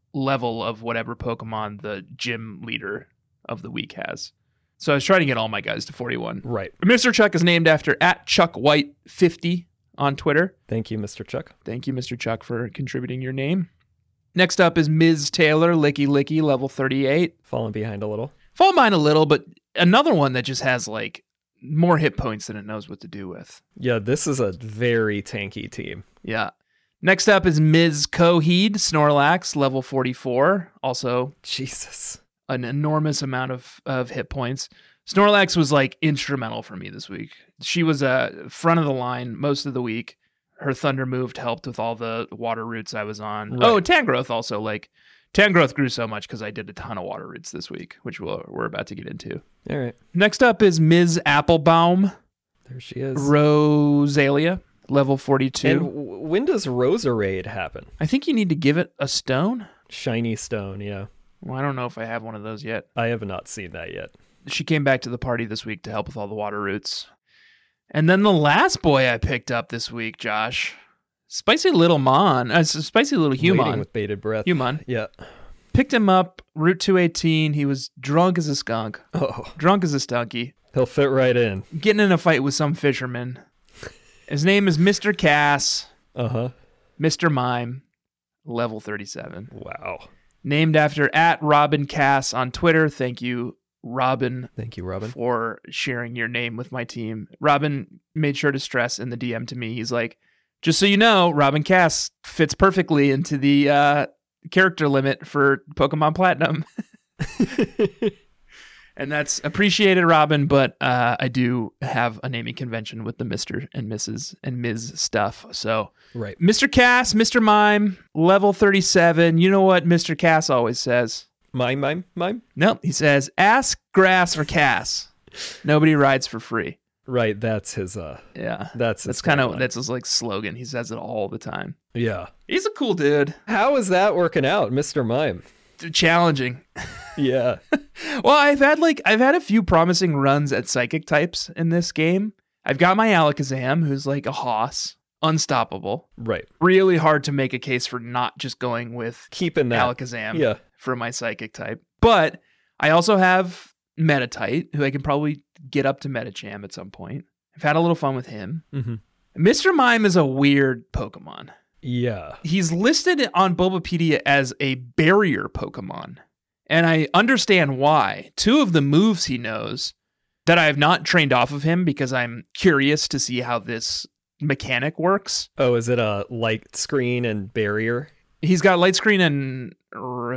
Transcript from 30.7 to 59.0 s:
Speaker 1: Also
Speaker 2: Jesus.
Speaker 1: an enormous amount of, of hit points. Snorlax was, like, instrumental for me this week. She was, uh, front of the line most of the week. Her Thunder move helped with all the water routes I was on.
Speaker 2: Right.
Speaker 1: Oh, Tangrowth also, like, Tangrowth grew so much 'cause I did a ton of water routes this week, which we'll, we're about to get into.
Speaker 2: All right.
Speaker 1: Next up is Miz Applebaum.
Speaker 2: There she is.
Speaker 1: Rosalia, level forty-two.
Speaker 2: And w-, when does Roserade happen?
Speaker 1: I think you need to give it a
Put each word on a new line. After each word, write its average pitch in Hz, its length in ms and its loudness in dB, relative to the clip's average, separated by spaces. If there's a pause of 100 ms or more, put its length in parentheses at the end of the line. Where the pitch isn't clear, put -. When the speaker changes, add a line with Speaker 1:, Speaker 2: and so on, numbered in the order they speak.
Speaker 1:
Also 127 580 -4
Speaker 2:
Jesus. - 800 -10 (300)
Speaker 1:
an 127 140 -4
enormous 147 600 -2
amount 131 280 -4
of, - 360 -14
of 127 240 -4
hit - 180 -8
points. 127 400 -6 (400)
Snorlax 202 480 4
was, 147 140 2
like, 135 320 2
instrumental 131 580 -4
for 107 140 -18
me 92 160 -14
this 101 180 -16
week. 98 220 -12 (300)
She - 200 -2
was, 156 220 2
uh, 127 460 -2
front 170 300 2
of 156 60 0
the 143 80 -2
line 123 420 -6
most 143 300 -2
of 139 80 -8
the 127 80 -4
week. 117 360 -8 (420)
Her 139 140 -4
Thunder 135 340 -4
move 127 280 -6
helped 120 300 -8
with 123 140 -12
all 113 160 -4
the 113 360 -8
water 113 340 -8
routes 113 280 -10
I 107 100 -6
was 104 160 -10
on. 107 340 -10
Speaker 2:
Right. 123 100 -2
Speaker 1:
Oh, 220 180 4
Tangrowth 175 480 0
also, 117 320 -4
like, 107 280 -8 (440)
Tangrowth 175 400 4
grew 135 160 0
so 117 180 -6
much 104 220 -10
'cause 104 140 -12
I 107 80 -10
did 104 180 -12
a - 40 -18
ton - 260 -12
of 90 60 -10
water - 220 -10
routes - 240 -16
this - 200 -14
week, - 320 -16
which - 160 -12
we'll, 85 280 -8
we're - 180 -8
about 104 220 -6
to 101 80 -16
get - 120 -14
into. - 340 -12 (280)
Speaker 2:
All - 80 -6
right. 123 180 -8 (180)
Speaker 1:
Next 202 300 2
up 240 180 4
is 180 180 4
Miz 165 460 4
Applebaum. 165 840 4 (580)
Speaker 2:
There 127 100 -16
she - 200 -18
is. 131 180 -6 (560)
Speaker 1:
Rosalia, 147 880 2 (280)
level 139 280 2
forty-two. 135 500 0
Speaker 2:
And 135 120 4
w-, 135 400 -8
when 170 260 -2
does 294 200 0
Roserade 123 800 0
happen? - 400 -10 (140)
Speaker 1:
I 151 60 -2
think 269 220 0
you 320 60 0
need 214 160 0
to 160 60 2
give 151 220 0
it 175 220 -4
a 139 80 -4